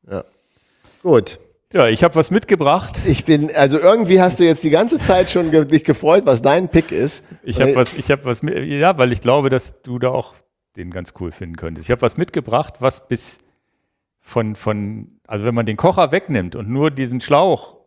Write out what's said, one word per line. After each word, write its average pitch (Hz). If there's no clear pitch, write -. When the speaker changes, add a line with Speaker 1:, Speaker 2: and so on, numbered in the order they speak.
Speaker 1:
Ja. 98
Gut. 135
Speaker 2:
Ja, 135
ich 110
hab 170
was 160
mitgebracht. 180
Speaker 1:
Ich 143
bin, 151
also 143
irgendwie 185
hast 180
du -
jetzt 160
die 160
ganze 220
Zeit 185
schon 165
ge-, 156
dich 151
gefreut, 156
was 123
dein 156
Pick 165
ist. 123
Speaker 2:
Ich 104
hab 135
Speaker 1:
Weil 139
Speaker 2:
was, 123
ich -
hab 143
was 123
mi-, -
ja, 151
weil 123
ich 98
glaube, 135
dass -
du 123
da 127
auch 127
den 90
ganz 90
cool 87
finden 85
könntest. 82
Ich 117
hab 123
was 120
mitgebracht, 147
was -
bis -
von, 107
von, 107
also 107
wenn 117
man 117
den 107
Kocher 175
wegnimmt 127
und 104
nur 143
diesen 127
Schlauch 160